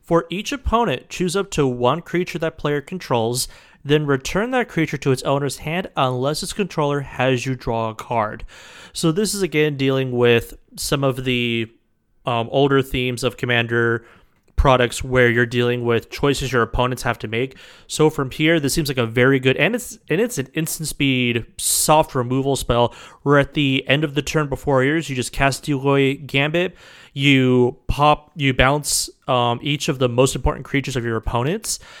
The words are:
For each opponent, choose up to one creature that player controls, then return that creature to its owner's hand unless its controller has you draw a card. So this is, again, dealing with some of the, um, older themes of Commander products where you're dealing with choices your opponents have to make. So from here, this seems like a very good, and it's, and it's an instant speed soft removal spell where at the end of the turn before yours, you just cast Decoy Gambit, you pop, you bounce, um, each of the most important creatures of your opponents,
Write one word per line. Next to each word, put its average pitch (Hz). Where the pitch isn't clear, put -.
For -
each 196
opponent, 226
choose 180
up 196
to 151
one 123
creature 175
that 156
player 147
controls, 123
then 151
return 160
that 247
creature 160
to 139
its 127
owner's 139
hand 170
unless 131
its 180
controller 147
has 127
you 131
draw 113
a 110
card. 117
So 165
this 196
is, 202
again, 151
dealing 135
with 120
some 143
of 131
the, 117
um, 117
older 139
themes 127
of 120
Commander 117
products 123
where 127
you're 120
dealing 120
with 113
choices 139
your 127
opponents 123
have 117
to -
make. 120
So 156
from 143
here, 160
this 139
seems 151
like 135
a 120
very 127
good, 127
and 165
it's, -
and 160
it's 240
an 131
instant 160
speed 123
soft -
removal 131
spell 120
where 143
at 139
the 139
end 143
of 143
the 143
turn 151
before 131
yours, 151
you 135
just 123
cast 139
Decoy 139
Gambit, 151
you 131
pop, 147
you 135
bounce, 135
um, 120
each 147
of 139
the 127
most 127
important 135
creatures 135
of 117
your 113
opponents, 127